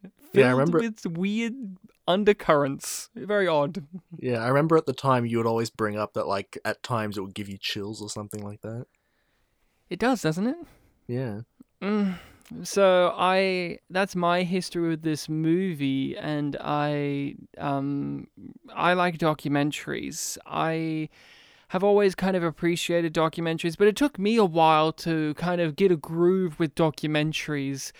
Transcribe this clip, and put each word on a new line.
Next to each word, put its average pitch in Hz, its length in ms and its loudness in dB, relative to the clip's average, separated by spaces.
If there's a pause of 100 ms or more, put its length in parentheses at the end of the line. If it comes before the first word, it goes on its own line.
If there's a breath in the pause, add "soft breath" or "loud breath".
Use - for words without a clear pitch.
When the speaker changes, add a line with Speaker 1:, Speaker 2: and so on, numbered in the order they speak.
Speaker 1:
Yeah, 185 60 -18
I - 240 -18
Speaker 2:
filled 127 180 6
Speaker 1:
remember 151 280 4
Speaker 2:
with 226 260 -4
weird 202 480 -2 (520)
undercurrents. 175 1120 2
Very 202 320 0
odd. 151 380 0 (340)
Speaker 1:
Yeah, 120 240 -2
I 120 60 0
remember 156 260 6
at 160 100 4
the 131 80 0
time 123 320 2
you 117 120 0
would 113 100 2
always 113 220 0
bring 104 280 -2
up 104 160 -4
that, - 140 -2
like, 98 380 -4
at - 180 -4
times 107 340 -4
it 101 40 -4
would 95 120 -10
give 104 140 -10
you 98 100 -10
chills 107 440 -8
or 104 80 -10
something 104 340 -10
like 104 180 -12
that. 113 260 -10 (1000)
Speaker 2:
It - 100 -8
does, 240 220 0
doesn't 160 260 0
it? 302 100 -4 (500 soft breath)
Speaker 1:
Yeah. 120 340 -6 (400)
Speaker 2:
Mm. 196 340 0 (460 loud breath)
So 180 560 4
I, 185 600 0 (100)
that's 185 260 -2
my 175 280 2
history 175 460 -2
with 156 120 -2
this 156 260 -4
movie, 156 880 0
and 147 460 -4
I, 147 760 -2 (220)
um, 139 680 -4 (440)
I 165 220 2
like 180 240 0
documentaries. 147 1300 -2
I 160 640 -4 (600 loud breath)
have 185 140 -2
always 202 300 6
kind 190 240 0
of 170 60 0
appreciated 170 720 0
documentaries, 165 600 0
but 202 120 4
it 208 80 4
took 277 240 0
me 214 180 2
a 214 80 6
while 160 480 4
to 156 400 -2
kind 175 260 -2
of 156 160 0
get 190 160 4
a 175 40 4
groove 175 640 2
with 160 160 -2
documentaries 151 1200 -2